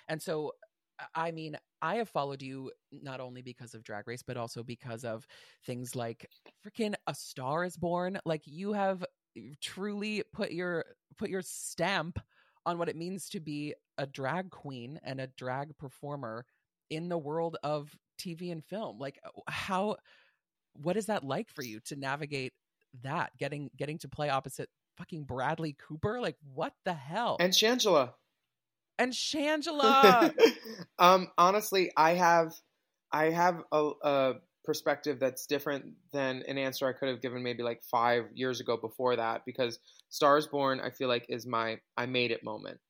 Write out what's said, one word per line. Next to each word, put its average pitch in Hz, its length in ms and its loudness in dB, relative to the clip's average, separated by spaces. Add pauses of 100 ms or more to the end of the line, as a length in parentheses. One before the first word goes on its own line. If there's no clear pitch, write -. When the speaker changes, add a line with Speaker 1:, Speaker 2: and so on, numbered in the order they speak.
Speaker 1:
And 156 140 -6
so, 156 300 -4 (460)
I, 160 300 -6
I - 40 -6
mean, 160 240 -10 (260)
I 170 140 -2
have 233 120 -2
followed 139 340 -4
you 135 300 -10 (200)
not 139 280 -12
only 127 220 -12
because 123 320 -14
of 113 80 -16
Drag 104 240 -10
Race, 120 160 -8
but 123 140 -6
also 117 260 -6
because 120 420 -10
of 113 220 -6 (400)
things 123 300 -6
like 117 300 -6 (380)
frickin' 208 300 -4 (120)
A 151 80 -4
Star 143 500 -4
Is 180 120 -6
Born. 175 480 -2
Like, 156 220 -2
you 190 280 -6
have 196 300 0 (560)
truly 208 600 -4 (100)
put - 200 -4
your, 175 320 -4 (320)
put 202 140 -6
your 185 120 -4
stamp 175 760 -2 (460)
on 175 140 -2
what 170 100 0
it 147 80 -4
means 175 340 -8
to 202 100 -8
be 147 340 -6 (240)
a 139 80 -2
drag 143 440 -4
queen 135 520 -12
and 135 180 -8
a 131 60 -6
drag 131 500 -6
performer 131 680 -10 (440)
in 160 180 -6
the 170 100 -2
world 165 440 -4
of 147 320 -4 (240)
T 170 160 -8
V 175 160 -8
and 165 140 -8
film. 185 340 -8
Like, 135 260 -10
uh, - 60 -14 (180)
how, 196 480 0 (800)
what 170 220 0
is 214 100 -2
that 202 180 0
like 139 260 -4
for 147 140 -10
you 107 220 -10
to 151 100 -8
navigate 139 560 -4 (500)
that, 143 360 -4
getting, 143 380 -6
getting 143 220 -6
to 143 100 -14
play 147 200 -4
opposite 135 400 -2 (300)
fucking 160 260 -10
Bradley 139 540 -2
Cooper. 208 420 -6
Like, 196 160 -4 (180)
what 165 200 -4 (100)
the 185 100 -2
hell? 165 460 -2
Speaker 2:
And 185 120 4
Shangela. 202 600 6 (880)
Speaker 1:
And 247 140 2
Shangela. 277 1300 6
Speaker 2:
<laughs> - 40 6 (560)
Um, 180 380 10
honestly, 190 600 6
I 160 180 8
have, 170 380 6 (580)
I 156 200 4
have 170 300 4 (120)
a, 151 180 4 (140)
a 139 300 4 (300)
perspective 147 540 -2
that's 131 280 -2
different 143 480 -2 (180)
than 131 340 -2
an 139 120 -4
answer 135 280 -2
I 127 60 0
could 135 160 -4
have 123 140 -4
given 123 200 -4
maybe, 123 220 -4
like, 117 260 -4
five 120 340 4 (100)
years 123 260 -2
ago 120 160 0
before 123 400 0
that, 113 280 -2
because 123 340 -4 (320)
Stars 151 360 6
Born, 135 340 0
I 123 100 -4
feel 131 180 -4
like, 120 200 0
is 117 180 -6
my 113 320 -2 (180)
I 120 100 -2
made 123 240 2
it - 140 -4
moment. 107 340 -10 (120)